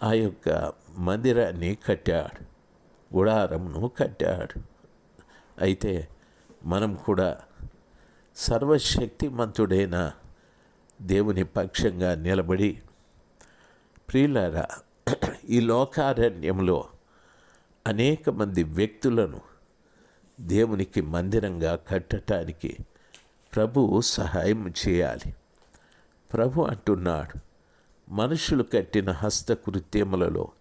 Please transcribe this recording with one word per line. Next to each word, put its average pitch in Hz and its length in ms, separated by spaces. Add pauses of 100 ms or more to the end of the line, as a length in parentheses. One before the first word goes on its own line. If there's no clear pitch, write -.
ఆ 110 100
యొక్క 80 600 (260)
మందిరాన్ని 95 760
కట్టాడు, - 680 (720)
గుడారమును 92 840
కట్టాడు. 92 640 (1000)
అయితే 95 480 (560)
మనం 98 300
కూడా 92 460 (960)
సర్వశక్తిమంతుడైన 110 1800 (920)
దేవుని 95 420
పక్షంగా 90 680
నిలబడి, 92 680 (1300)
ప్రియులారా, 110 580 (840)
ఈ 120 120
లోకారణ్యంలో 113 1300 (960)
అనేక 127 440
మంది 95 320
వ్యక్తులను 104 760 (1000)
దేవునికి 98 600
మందిరంగా 87 760
కట్టటానికి 90 1000 (760)
ప్రభువు 113 460
సహాయం 92 720 (160)
చేయాలి. 82 460 (960)
ప్రభు 127 300
అంటున్నాడు, 90 760 (760)
"మనుషులు 131 500
కట్టిన 98 480
హస్తకృత్యములలో 95 1400 (120)